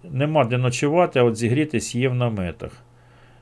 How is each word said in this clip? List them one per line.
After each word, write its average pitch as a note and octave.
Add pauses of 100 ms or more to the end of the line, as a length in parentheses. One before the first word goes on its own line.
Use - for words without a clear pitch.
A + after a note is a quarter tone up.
(100)
нема D3
де B2
ночувати, C#3+
а -
от A2+
зігрітись A#2+
є B2+
в B2
наметах. G#2+ (600)